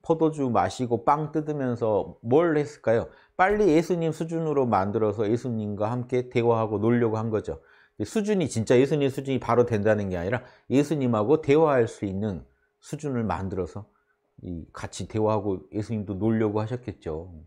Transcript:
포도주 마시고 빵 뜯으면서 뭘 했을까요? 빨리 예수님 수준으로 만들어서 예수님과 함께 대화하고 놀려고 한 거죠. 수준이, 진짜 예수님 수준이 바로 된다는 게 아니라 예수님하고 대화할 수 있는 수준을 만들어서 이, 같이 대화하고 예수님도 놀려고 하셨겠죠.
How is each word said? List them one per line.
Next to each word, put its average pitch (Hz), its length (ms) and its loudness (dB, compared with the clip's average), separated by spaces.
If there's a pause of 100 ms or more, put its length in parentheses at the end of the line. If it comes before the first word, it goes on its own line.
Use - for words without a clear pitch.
포도주 151 460 0
마시고 110 540 -2
빵 151 280 0
뜯으면서 127 880 -2
뭘 151 360 4
했을까요? 117 500 -2 (280)
빨리 202 340 4
예수님 165 420 2
수준으로 160 560 -2
만들어서 104 640 0
예수님과 110 640 -2
함께 123 380 -4
대화하고 113 480 2
놀려고 113 400 2
한 113 120 -4
거죠. 95 320 -4 (440)
수준이, 202 420 0
진짜 120 320 4
예수님 139 300 2
수준이 135 300 -4
바로 120 260 4
된다는 104 440 2
게 90 80 -4
아니라 95 260 -4 (260)
예수님하고 135 720 2
대화할 139 460 4
수 - 180 -8
있는 95 400 -6 (340)
수준을 139 440 -6
만들어서 92 600 -6 (560)
이, 87 300 -10
같이 - 360 -12
대화하고 107 680 -2
예수님도 104 420 -6
놀려고 107 460 0
하셨겠죠. 92 720 -10 (140)